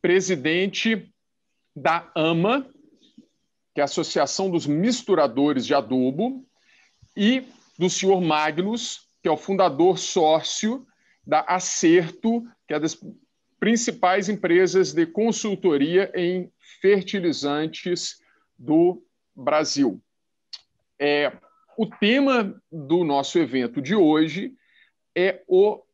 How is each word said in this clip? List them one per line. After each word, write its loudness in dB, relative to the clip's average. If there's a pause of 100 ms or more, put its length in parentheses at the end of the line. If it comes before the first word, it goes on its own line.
presidente 0 (640)
da -2
ama, 0 (1040)
que -4
é 2
a 2
Associação -2
dos -2
Misturadores 0
de 0
Adubo, -2 (720)
e 0 (360)
do 0
senhor 2
Magnus, -2 (140)
que -2
é 2
o 0
fundador 2
sócio -2 (400)
da 2
Acerto, 0 (220)
que -6
é -2
das -6 (580)
principais 0
empresas 2
de 0
consultoria 0
em -4 (300)
fertilizantes -2 (380)
do 2 (320)
Brasil. -2 (960)
É, 0 (460)
o 0
tema 0 (100)
do -2
nosso 0
evento -2
de -4
hoje 2 (640)
é 0
o 2 (120)